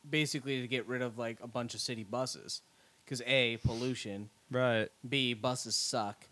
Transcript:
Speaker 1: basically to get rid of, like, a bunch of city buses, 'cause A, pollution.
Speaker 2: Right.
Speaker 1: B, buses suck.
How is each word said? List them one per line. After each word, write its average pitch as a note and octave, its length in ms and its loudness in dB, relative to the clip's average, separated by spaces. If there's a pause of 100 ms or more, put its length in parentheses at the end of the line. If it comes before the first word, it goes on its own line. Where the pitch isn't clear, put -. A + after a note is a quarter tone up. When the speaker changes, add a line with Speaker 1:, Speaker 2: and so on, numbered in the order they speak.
Speaker 1:
basically C#3 520 2
to B2 60 -4
get A#2+ 200 0
rid B2 140 0
of, A#2+ 180 -2
like, A#2 220 -2
a A#2+ 60 -10
bunch A#2+ 280 -4
of A2 60 -6
city A2+ 220 -4
buses, A#2+ 580 -4 (460)
'cause B2+ 200 -6
A, B2 300 6
pollution. A2+ 720 -2 (220)
Speaker 2:
Right. B2 380 4 (180)
Speaker 1:
B, B2+ 280 2
buses A#2+ 400 -2
suck. G#2 560 -2